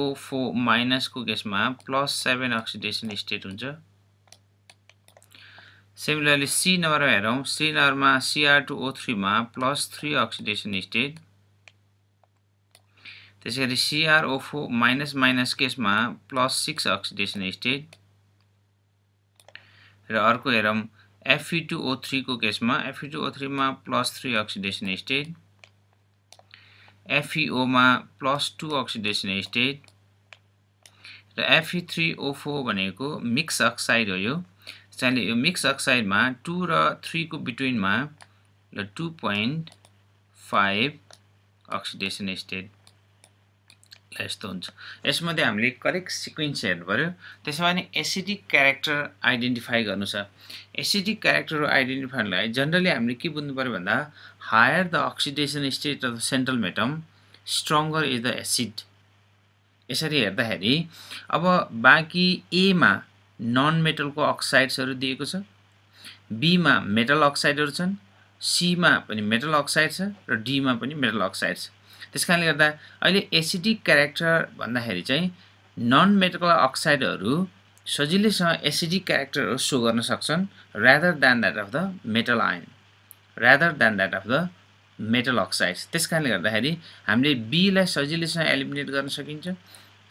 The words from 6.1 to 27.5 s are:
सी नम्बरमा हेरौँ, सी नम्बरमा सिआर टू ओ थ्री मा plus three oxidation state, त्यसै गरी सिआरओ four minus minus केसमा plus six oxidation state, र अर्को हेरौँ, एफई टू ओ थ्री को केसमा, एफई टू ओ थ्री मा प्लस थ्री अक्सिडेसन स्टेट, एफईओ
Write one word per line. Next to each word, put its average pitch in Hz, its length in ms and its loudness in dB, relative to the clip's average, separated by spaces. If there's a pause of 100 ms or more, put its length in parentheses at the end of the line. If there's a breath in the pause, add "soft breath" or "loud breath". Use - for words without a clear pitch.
सी 185 300 2
नम्बरमा 151 340 2
हेरौँ, 110 320 2
सी 151 280 -2
नम्बरमा 139 400 4 (120)
सिआर 143 440 4
टू 147 80 -6
ओ 127 200 -4
थ्री - 200 -6
मा 98 160 0 (240)
plus 131 380 -2
three 147 220 -6
oxidation 107 680 -4
state, 143 380 -4 (2250 loud breath)
त्यसै 123 220 -4
गरी 127 100 -2
सिआरओ 156 640 2
four 147 320 -8 (140)
minus 139 320 0
minus 127 440 2
केसमा 123 360 0 (340)
plus 131 240 0 (120)
six 156 220 -4
oxidation 98 640 -4
state, 139 440 -6 (2250 loud breath)
र 110 60 -2
अर्को 113 340 2
हेरौँ, 110 320 2 (540 soft breath)
एफई 151 240 -4 (100)
टू 165 100 -4
ओ 127 160 -4 (120)
थ्री 135 140 -4
को 123 160 -6
केसमा, 113 380 -2 (120)
एफई 143 200 -12
टू 151 120 -10
ओ 135 160 -4
थ्री 135 120 -8
मा 139 220 -2 (160)
प्लस 123 320 -2
थ्री 131 180 -6
अक्सिडेसन 98 600 -4
स्टेट, 143 380 -6 (1900 soft breath)
एफईओ 147 460 -2